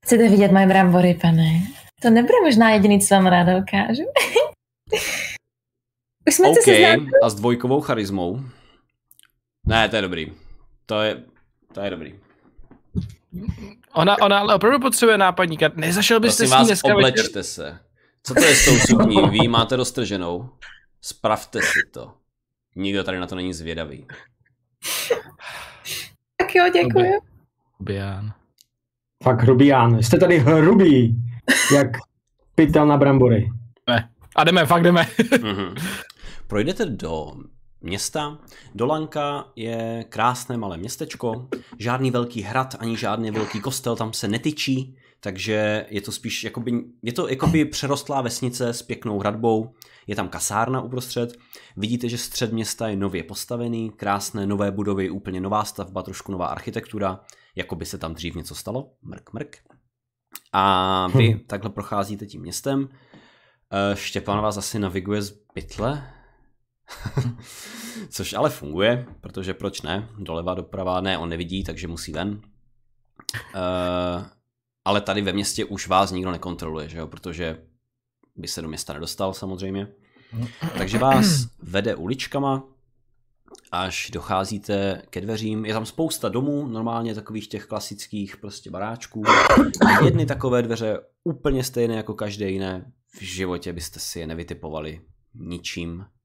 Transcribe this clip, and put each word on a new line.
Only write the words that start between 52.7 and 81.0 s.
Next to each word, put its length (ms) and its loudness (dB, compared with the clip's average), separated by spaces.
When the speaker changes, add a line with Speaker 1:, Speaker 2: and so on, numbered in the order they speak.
Speaker 2:
je 80 -6
nově 280 -6
postavený, 640 -8
krásné 560 -4
nové 240 -2
budovy, 400 -4
úplně 300 -10
nová 240 -4
stavba, 380 -10
trošku 300 -12
nová 140 -4
architektura. 760 -8
Jakoby 300 -8
se 120 -12
tam 160 -8
dřív 200 -10
něco 200 -12
stalo. 360 -12
Mrk, 300 -20
mrk. 240 -14
A 600 0
vy 200 4
Speaker 4:
Hm. 120 -6
Speaker 2:
takhle 240 -10
procházíte 560 -8
tím 160 -18
městem. 460 -6
Eh, 40 -4
Štěpán 460 -6
vás 140 -4
asi 220 -8
naviguje 440 -4
z 80 -10
pytle. 580 -8
<laughs> 1200 -10
Což 220 -10
ale 180 -2
funguje, 560 -2
protože 340 -10
proč 280 -10
ne? 260 -6
Doleva, 360 -6
doprava, 460 -6
ne, 180 -4
on 100 -8
nevidí, 360 -8
takže 240 -12
musí 240 -12
ven. 280 -6
Eh, 680 -4
ale 160 0
tady 220 -4
ve 100 -4
městě 320 -4
už 240 -12
vás 220 2
nikdo 200 -6
nekontroluje, 580 -10
že 100 -14
jo? 80 -10
Protože 600 -12
by 120 -14
se 140 -10
do 60 -12
města 240 -12
nedostal 420 -8
samozřejmě. 540 -8
Takže 200 -4
vás 280 4